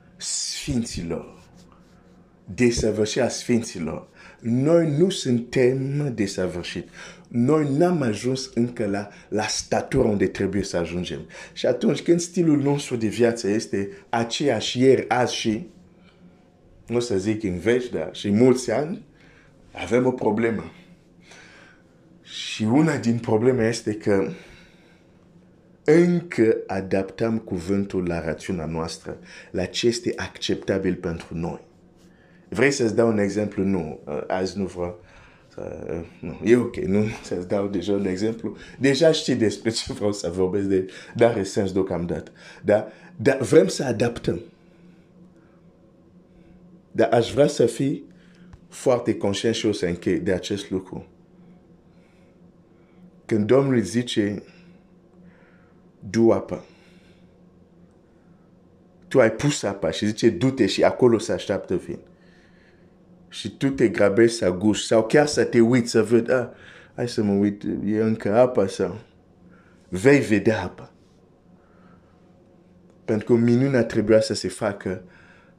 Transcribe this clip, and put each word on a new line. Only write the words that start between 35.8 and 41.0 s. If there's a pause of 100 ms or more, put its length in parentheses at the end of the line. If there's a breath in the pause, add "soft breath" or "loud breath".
uh, (140)
nu,
e
ok,
nu
<laughs>
să-ți
dau
deja
un
exemplu. (220 loud breath)
Deja
știi
despre
ce
vreau
să
vorbesc,
de, (280 loud breath)